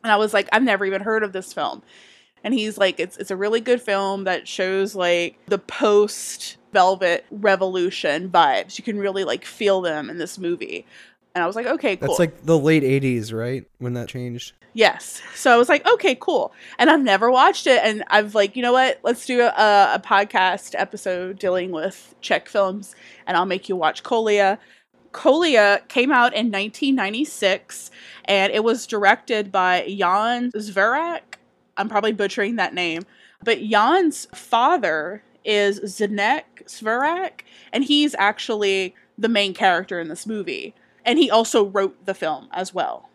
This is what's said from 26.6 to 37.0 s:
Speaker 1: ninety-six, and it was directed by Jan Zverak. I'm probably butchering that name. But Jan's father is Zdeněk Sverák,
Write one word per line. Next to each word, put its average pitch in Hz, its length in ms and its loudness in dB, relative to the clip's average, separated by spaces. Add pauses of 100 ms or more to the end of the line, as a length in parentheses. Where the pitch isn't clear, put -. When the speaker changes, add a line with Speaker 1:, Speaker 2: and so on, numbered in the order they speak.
Speaker 1:
ninety-six, 208 960 -4 (340)
and 196 280 2
it 220 120 -2
was 226 220 -2
directed 208 680 0
by 180 360 0
Jan 208 640 -2
Zverak. 220 840 -4 (400)
I'm 202 120 -4
probably 214 240 0
butchering 208 440 -4
that 185 180 -2
name. 170 280 -4 (420)
But 214 160 0
Jan's 240 760 2
father 208 880 0 (220)
is 208 360 0
Zdeněk 208 600 -2 (240)
Sverák, 285 760 -4 (320)